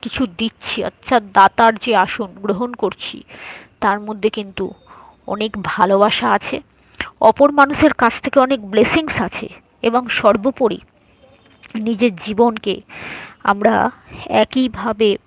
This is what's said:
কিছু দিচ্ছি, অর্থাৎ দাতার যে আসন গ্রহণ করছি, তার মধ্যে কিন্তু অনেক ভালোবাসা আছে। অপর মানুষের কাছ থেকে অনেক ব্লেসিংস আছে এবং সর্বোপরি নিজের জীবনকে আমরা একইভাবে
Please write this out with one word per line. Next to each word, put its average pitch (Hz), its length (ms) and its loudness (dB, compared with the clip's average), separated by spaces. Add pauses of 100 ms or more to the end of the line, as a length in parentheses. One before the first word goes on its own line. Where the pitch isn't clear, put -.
কিছু 240 260 -4 (100)
দিচ্ছি, - 460 -6
অর্থাৎ - 400 -2
দাতার 202 520 4
যে 220 200 -2
আসন 190 320 0
গ্রহণ 196 460 -6
করছি, - 500 -8 (560)
তার 202 200 0
মধ্যে 208 300 -4
কিন্তু 196 440 -8 (540)
অনেক 208 240 -4 (120)
ভালোবাসা 208 680 2
আছে। - 300 -2 (600)
অপর 277 300 6
মানুষের 285 420 4
কাছ - 280 0
থেকে - 180 2
অনেক 254 320 0
ব্লেসিংস 247 500 0
আছে 208 280 -6 (320)
এবং 240 260 -2
সর্বোপরি 214 720 0 (960)
নিজের 220 400 0
জীবনকে 214 680 -2 (640)
আমরা 208 480 2 (340)
একইভাবে 214 1000 0